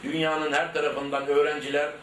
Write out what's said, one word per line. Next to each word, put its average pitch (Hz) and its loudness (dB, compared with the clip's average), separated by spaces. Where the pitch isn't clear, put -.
dünyanın 156 0
her 160 0
tarafından 143 -2
öğrenciler 147 2